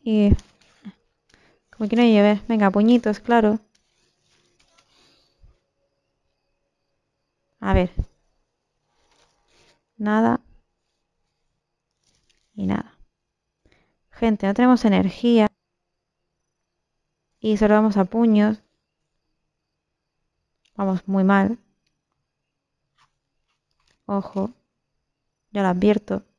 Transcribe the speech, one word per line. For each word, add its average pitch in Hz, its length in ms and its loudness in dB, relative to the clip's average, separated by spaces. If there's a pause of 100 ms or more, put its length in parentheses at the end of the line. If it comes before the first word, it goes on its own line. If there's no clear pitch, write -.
y 214 320 0 (1400)
como 214 180 -10
que 220 80 -2
no 240 60 2
lleve. 208 460 4
Venga, 214 220 0
puñitos, 214 500 0
claro. 220 380 0 (4000)
A 196 140 -2
ver. 180 180 0 (2000)
Nada. 220 440 -2 (2250)
Y 196 120 -8
nada. - 320 -8 (1120)
Gente, 220 360 -4
no 196 80 -2
tenemos 247 300 2
energía. 208 640 2 (1900)
Y 214 160 -2
solo 208 180 2
vamos 214 220 0
a 190 80 2
puños. 214 580 0 (2000)
Vamos 190 320 -6
muy 190 180 -2
mal. 196 340 0 (2500)
Ojo. 196 440 -6 (1000)
Ya 202 120 -6
lo 190 60 0
advierto. 202 560 -2 (140)